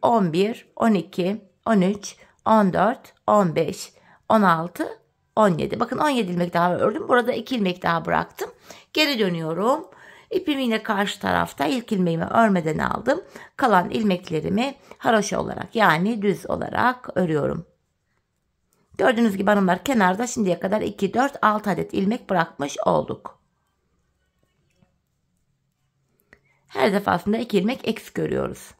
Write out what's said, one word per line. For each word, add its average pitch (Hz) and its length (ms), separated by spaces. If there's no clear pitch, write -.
On 214 300
bir, 202 440
on 226 180
iki, 190 500
on 226 140
üç, 190 360
on 208 280
dört, 196 420
on 190 300
beş, - 360
on 220 140
altı, 175 460
on 202 220
yedi. 139 220
Bakın 240 180
on 302 100
yedi 233 240
ilmek 175 220
daha 175 220
ördüm. 254 320
Burada 240 240
iki 226 240
ilmek 180 260
daha 165 220
bıraktım. 170 460
Geri 285 260
dönüyorum. 185 680
İpimi 285 320
yine 220 200
karşı 202 380
tarafta 180 460
ilk 262 260
ilmeğimi 175 320
örmeden 180 540
aldım. 277 460
Kalan 202 340
ilmeklerimi 185 840
haroşa 220 420
olarak - 360
yani 196 460
düz 196 280
olarak - 640
örüyorum. 156 520
Gördüğünüz 220 380
gibi 190 140
hanımlar 190 340
kenarda 214 420
şimdiye 185 340
kadar 202 200
iki, 196 340
dört, 269 300
altı 214 260
adet 165 240
ilmek 202 360
bırakmış 165 460
olduk. - 520
Her - 260
defasında 202 440
iki 233 220
ilmek 220 300
eksik - 300
örüyoruz. - 600